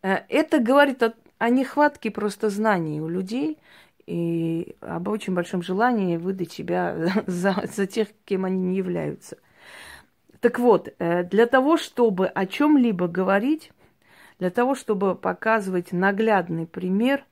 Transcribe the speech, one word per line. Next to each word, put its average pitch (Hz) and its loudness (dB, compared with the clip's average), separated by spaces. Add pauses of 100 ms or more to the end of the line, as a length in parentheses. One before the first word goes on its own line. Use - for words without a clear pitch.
Э, 190 0 (100)
это 311 2
говорит 262 4
о, 226 0 (240)
о 233 0
нехватке 269 2
просто 208 -4
знаний 185 0
у 160 -6
людей 220 -4 (480)
и 170 -4
об 170 -8
очень 202 -4
большом 175 -2
желании 190 0
выдать 180 -6
себя 175 -2
<laughs> - -10
за, 185 -2 (180)
за 196 -4
тех, 208 -4 (160)
кем 190 -4
они 185 -2
не 185 -2
являются. 175 -6 (1000)
Так 240 2
вот, 240 4
э, 175 0
для 202 4
того, 269 4
чтобы 214 0
о 190 -2
чём-либо 240 2
говорить, 196 0 (680)
для 180 0
того, 247 2
чтобы 196 0
показывать 185 -2
наглядный 185 2
пример 220 0